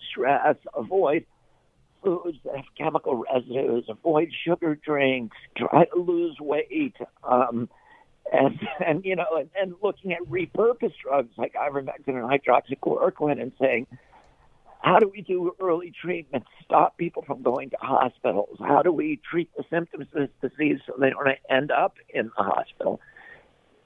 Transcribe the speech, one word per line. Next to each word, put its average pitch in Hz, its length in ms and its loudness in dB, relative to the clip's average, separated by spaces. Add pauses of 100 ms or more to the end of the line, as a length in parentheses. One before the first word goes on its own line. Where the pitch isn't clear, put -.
(100)
stress, 143 460 2 (180)
avoid 156 500 0 (800)
foods 175 420 -2
that 135 120 -8
have 135 80 -12 (120)
chemical 147 560 -2
residues, 123 560 -2
avoid 156 420 0 (140)
sugar 165 300 0
drinks, 135 640 0 (200)
try - 300 4
to - 120 -4
lose 170 420 -2
weight." 147 560 -4 (260)
Um, 123 460 0 (640)
and, 131 280 2 (240)
and, 170 200 0
you 190 120 -2
know, 175 100 -4 (100)
and, - 140 -4 (100)
and 190 220 -4
looking 196 300 -4
at 170 100 -6
repurposed 202 800 -2
drugs 131 340 -2
like - 180 -6
ivermectin 139 540 -4
and 131 140 -4
hydroxychloroquine 139 1160 0
and 127 200 -8
saying, 127 260 2 (960)
"How 180 200 6
do 214 80 4
we 196 140 -12
do 180 380 -4
early 175 320 -2
treatment, 165 520 -6 (200)
stop 156 320 4
people 165 260 -4
from 135 200 -8
going 131 280 0
to - 80 -8
hospitals? 127 800 0
How 143 220 4
do 180 100 4
we 151 380 -2
treat 170 280 -2
the 143 120 -8
symptoms 165 460 -6
of 143 140 -2 (120)
this 127 100 -4
disease 147 360 0
so - 120 -12
they 135 120 4
don't 131 180 -2 (220)
end 135 200 2
up 147 260 0 (120)
in 113 280 -4
the 107 60 -2
hospital?" - 580 -2 (840)